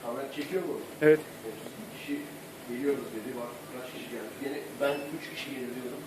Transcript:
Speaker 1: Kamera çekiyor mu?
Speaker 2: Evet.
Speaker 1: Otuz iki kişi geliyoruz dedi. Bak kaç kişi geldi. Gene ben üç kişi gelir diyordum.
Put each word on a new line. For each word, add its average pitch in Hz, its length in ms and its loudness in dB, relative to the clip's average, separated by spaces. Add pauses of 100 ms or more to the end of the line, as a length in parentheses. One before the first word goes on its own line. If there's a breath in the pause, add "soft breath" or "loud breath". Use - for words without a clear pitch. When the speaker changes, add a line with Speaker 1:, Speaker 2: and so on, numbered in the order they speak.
Speaker 1:
Kamera 131 320 -2
çekiyor 175 280 0
mu? 151 160 0 (220)
Speaker 2:
Evet. 151 180 12 (280)
Speaker 1:
Otuz - 320 -8
iki - 200 -10
kişi - 200 -2 (500)
geliyoruz 123 360 2 (100)
dedi. 120 240 -4
Bak 120 120 -4 (220)
kaç - 200 -6
kişi - 160 -8
geldi. - 200 -6 (140)
Gene 143 160 -2 (220)
ben 139 140 6 (220)
üç - 180 -8
kişi - 140 -6
gelir 127 260 -4
diyordum. 127 320 -6